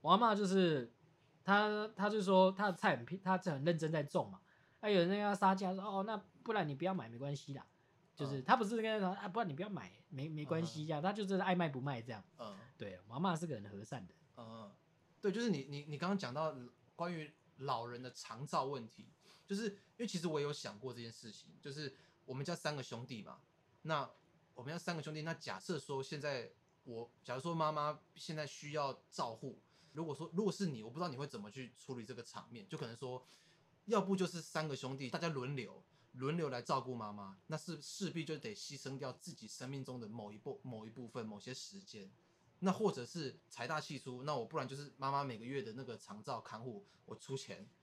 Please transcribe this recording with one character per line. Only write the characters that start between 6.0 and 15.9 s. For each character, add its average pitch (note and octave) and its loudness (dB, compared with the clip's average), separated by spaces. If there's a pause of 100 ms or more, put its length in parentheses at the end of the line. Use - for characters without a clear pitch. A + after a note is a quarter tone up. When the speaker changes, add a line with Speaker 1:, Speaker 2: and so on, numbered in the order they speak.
Speaker 1:
那 A3 -2 (280)
不 A#3 0
然 F#3+ 4
你 C#3+ 0
不 C#3 -2
要 F#3+ 4
买， B2+ -4
没 A#2 -10
关 C#3+ -2
系 C#3 -8
啦。” B2+ -12 (480)
就 D3 -4
是， C#3 0
Speaker 2:
嗯。 B2+ -4
Speaker 1:
她 A3 10
不 A#3 4
是 A3+ 2
跟 A3 2
她 A3 2
说 F#3 4 (100)
：“啊， - -6
不 F3+ 0
然 G#3+ 2
你 D3 -2
不 D3 -4
要 G#3 -4
买， C3+ -6 (200)
没， C#3+ -4
没 D3+ -4
关 E3 2
系 D#3 -4
这 D#3+ 0
样。” D3 0
Speaker 2:
嗯。 - -
Speaker 1:
她 F#3+ 4
就 G#3 -2
真 F#3+ 2
的 F#3 4
爱 F#3 6
卖 F3 4
不 C3+ -2
卖 C3+ -2
这 A#2+ -8
样。 G#2 -8 (160)
Speaker 2:
嗯。 G#2 -8 (220)
Speaker 1:
对， F#2+ -8
我 A2+ -12
阿 C3 -2
嬷 F3 2
是 E3 -4
个 C#3 -2
很 G2+ -8
和 G2+ -10
善 G#2+ -10
的。 - -18 (220)
Speaker 2:
嗯， A#2 -12
嗯。 A2 -12 (480)
对， G3+ 4
就 A3 2
是 A#3+ 4
你， C#3 2
你， D3 -6
你 D3 -6